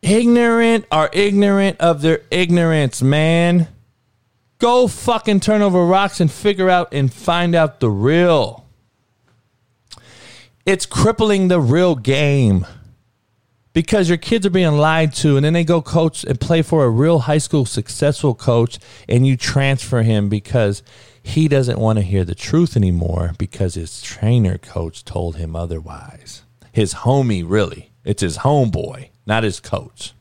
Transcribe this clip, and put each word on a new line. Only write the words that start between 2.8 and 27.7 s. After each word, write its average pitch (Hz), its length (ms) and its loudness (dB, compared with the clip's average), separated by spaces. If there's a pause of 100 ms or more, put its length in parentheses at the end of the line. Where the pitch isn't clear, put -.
man. 165 640 2 (920)
Go 247 280 2
fucking 214 540 -2
turn 208 220 2
over 180 220 2
rocks 190 360 0
and 160 100 2
figure 190 400 0
out 180 240 0
and 135 180 0
find 175 440 -2
out 160 240 0
the 117 100 2
real. 143 800 0 (2000)
It's 190 220 -2
crippling 214 640 2
the 180 120 4
real 156 360 2
game 131 720 2 (1040)
because 180 360 0
your 170 100 0
kids 214 280 -2
are 196 40 0
being 170 280 2
lied 156 360 2
to, 147 220 2
and 139 80 2
then 156 100 2
they 170 100 2
go 165 180 2
coach 165 400 -2
and - 180 -4
play 165 220 0
for 156 220 2
a 120 60 2
real 143 300 2
high 147 180 0
school 143 280 -2
successful - 680 -2
coach, 117 440 0 (300)
and 123 180 2
you 135 100 2
transfer 135 680 -2
him 107 260 2
because 104 560 -2 (360)
he 156 280 0
doesn't 135 320 0
want 110 180 0
to 101 60 0
hear 95 200 0
the 87 100 -6
truth - 420 0
anymore 87 640 0
because - 360 -6
his 85 280 -12
trainer 107 540 -2
coach - 480 -10
told 85 320 -8
him 82 200 -8
otherwise. 80 840 -12 (280)
His 104 240 -2
homie, 117 500 0
really. 85 460 -4 (140)